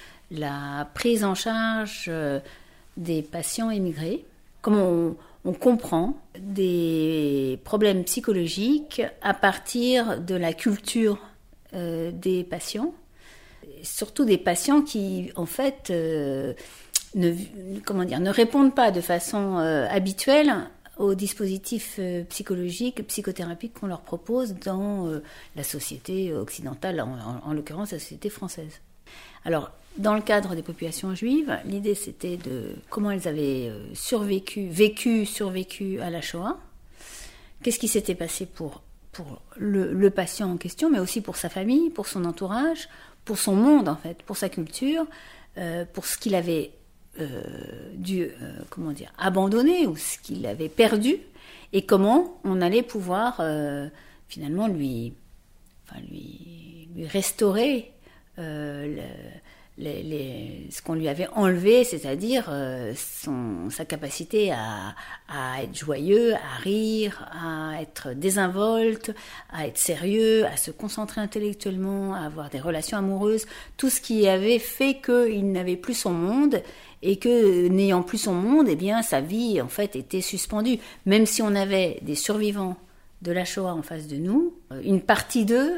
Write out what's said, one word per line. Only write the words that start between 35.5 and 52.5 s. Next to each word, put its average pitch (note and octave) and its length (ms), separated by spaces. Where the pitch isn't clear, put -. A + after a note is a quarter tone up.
à F3+ 80
la E3+ 100
Shoah. F3 380
Qu'est-ce A#3 160
qui A#3 80
s'était G#3 260
passé F3 320
pour, - 360
pour C#3+ 280
le, G3+ 380
le G3 160
patient F#3+ 420
en F3 60
question, A#3 320
mais C4 100
aussi F#3 220
pour F#3+ 160
sa - 100
famille, C4 440
pour G3+ 160
son F3+ 180
entourage, A3 640
pour G#3 140
son G3 180
monde A#3+ 320
en D3 80
fait, E3 280
pour G3+ 120
sa F#3+ 140
culture, C4+ 560
euh, F3 360
pour F#3 120
ce - 120
qu'il G3 180
avait, E3+ 360
euh, D3 220
dû, F#3 260
euh, D#3+ 80
comment E3 220
dire, - 260
abandonner A3 680
ou D#3+ 100
ce - 220
qu'il - 260
avait D#3 240
perdu, A3+ 460
et F#3+ 120
comment A3 600
on F#3+ 160